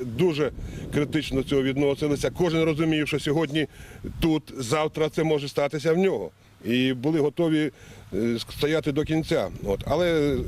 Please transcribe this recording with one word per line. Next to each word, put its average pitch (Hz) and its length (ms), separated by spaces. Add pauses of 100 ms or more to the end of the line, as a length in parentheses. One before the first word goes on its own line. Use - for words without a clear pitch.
дуже 139 500 (420)
критично 135 480
до - 80
цього 139 140
відносилися. 139 720
Кожен 165 260
розумів, 156 440
що 147 120
сьогодні 151 480 (520)
тут, 156 380
завтра 151 520
це 165 140
може 151 240
статися 143 460
в 165 40
нього. 151 320 (360)
І 127 280
були 147 260
готові, 151 520 (420)
е, 117 240 (200)
стояти 151 340
до 143 120
кінця. 151 460 (160)
От, 98 200
але, 151 500
е, - 20 (100)